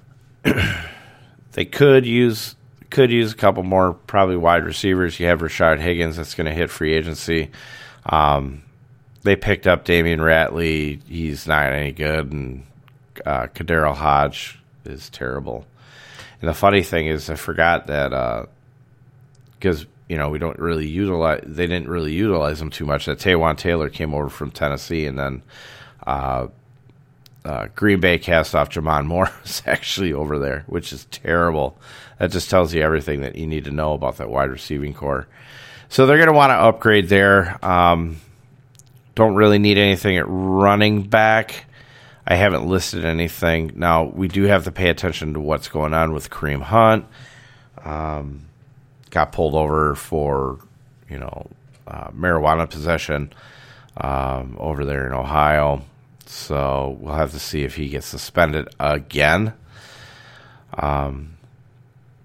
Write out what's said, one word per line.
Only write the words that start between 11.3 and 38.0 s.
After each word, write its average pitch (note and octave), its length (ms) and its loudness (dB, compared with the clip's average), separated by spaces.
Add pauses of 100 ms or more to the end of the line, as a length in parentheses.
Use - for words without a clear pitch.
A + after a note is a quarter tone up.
not D2 260 2
any C#2+ 200 -4
good, D2+ 380 -4
and, C2+ 360 -10 (580)
uh, C2 220 -4
KhaDarel D#2 480 -2
Hodge C#2+ 640 0 (260)
is - 240 -16
terrible. B1+ 580 -10 (760)
And E2+ 80 -2
the D#2 40 0
funny G2+ 280 4
thing E2 240 -2
is, D#2 240 -4
I D2+ 60 -6
forgot E2 500 0
that, C#2+ 260 -2
uh, A#1+ 320 -4 (1120)
'cause, E2 280 -2 (240)
you E2 80 -4
know, D2 100 -2
we D2+ 100 -6
don't D#2+ 200 -6
really D#2+ 280 -4
utilize, E2 600 -2
they D#2 200 -4
didn't E2+ 220 -4
really D#2 240 -4
utilize D#2+ 480 0
him D#2+ 80 -8
too - 160 -10
much, C#2+ 220 -4
that C#2+ 120 -6
Taywan E2 380 2
Taylor E2 320 -2
came D2+ 240 -8
over D2 160 -4
from D2 220 -10
Tennessee, D2 560 -4
and C2+ 120 -8
then, C2+ 240 -8 (640)
uh, C2 420 -4 (960)
uh, B1 300 -8
Green G2 240 2
Bay F2 180 2
cast D#2+ 380 0
off D2 140 2
Jamon D2+ 360 -2
Morris - 580 -4
<laughs> - 20 -8
actually - 460 -4
over D2 260 -4
there, C#2 280 -4
which - 260 -8
is C2+ 140 -16
terrible. E2 720 -2 (400)
That F2+ 140 -2
just F2 180 -4
tells E2+ 240 4
you D#2+ 80 2
everything D2+ 380 0
that C2+ 160 -10
you D#2+ 100 -8
need D#2 180 -6
to C#2+ 60 -10
know D2+ 220 -2
about C#2+ 240 -4
that A#1+ 120 -10
wide C2+ 220 -2
receiving C#2+ 420 -8
core. C#2+ 360 -6 (600)
So C3 180 6
they're D3 120 8
gonna D#3+ 140 8
wanna C#3 220 8
upgrade G#2 540 6
there. G2 560 4
Um, F2 520 2 (960)